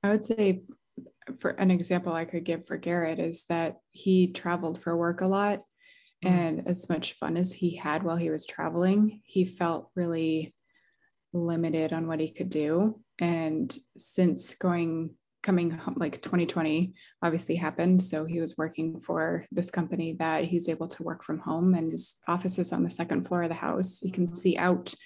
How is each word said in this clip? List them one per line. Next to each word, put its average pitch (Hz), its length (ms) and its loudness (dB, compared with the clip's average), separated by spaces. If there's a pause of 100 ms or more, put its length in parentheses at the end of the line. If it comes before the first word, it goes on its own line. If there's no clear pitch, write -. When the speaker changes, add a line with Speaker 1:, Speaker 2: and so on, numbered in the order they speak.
Speaker 1:
I 202 100 2
would 214 120 2
say 202 380 2 (760)
for - 140 -2
an 190 200 4
example 180 420 2
I 165 120 -2
could 165 180 -6
give 165 240 -4
for - 100 -6
Garrett 170 420 -2
is 165 260 -4
that 165 320 -2 (140)
he 185 400 4
traveled 175 500 -4
for 170 160 0
work 170 240 0
a 185 60 2
lot. 202 320 2 (640)
Speaker 2:
Mm. 185 60 2
Speaker 1:
And 170 380 2
as 180 220 -2
much 160 240 -2
fun 160 240 -4
as 180 160 0
he 175 220 -2
had 156 280 -2
while 170 140 -2
he 165 120 -2
was 156 160 -4
traveling, 185 800 2
he 185 200 2
felt 170 500 -2
really 160 580 0 (800)
limited 165 600 0
on 165 140 -2
what 160 120 -2
he 160 100 -2
could - 200 -6
do. 170 500 2 (200)
And 165 560 0 (220)
since - 580 2
going, 165 560 0 (300)
coming 175 300 2
home, - 260 -6
like, - 240 -4
twenty 175 240 0
twenty 165 480 0 (280)
obviously 165 340 0
happened. 175 480 4
So 156 220 -2
he 170 160 -2
was 160 160 -4
working 160 420 -4
for 170 520 -2
this 175 200 -2
company 170 480 -2
that 160 240 0
he's 175 240 -2
able 165 220 -2
to - 140 -10
work 165 200 -8
from 156 160 -6
home, 170 360 2
and 165 160 0
his - 240 -4 (120)
office 180 320 0
is 175 140 -2
on 180 100 2
the 175 60 0
second 180 360 -2
floor 180 180 0
of 170 60 -2
the 165 60 -4
house. - 480 -4
You 185 80 -2
can 180 140 0
Speaker 2:
Mm-hmm. 170 100 -4
Speaker 1:
see - 220 2
out 180 360 0 (120)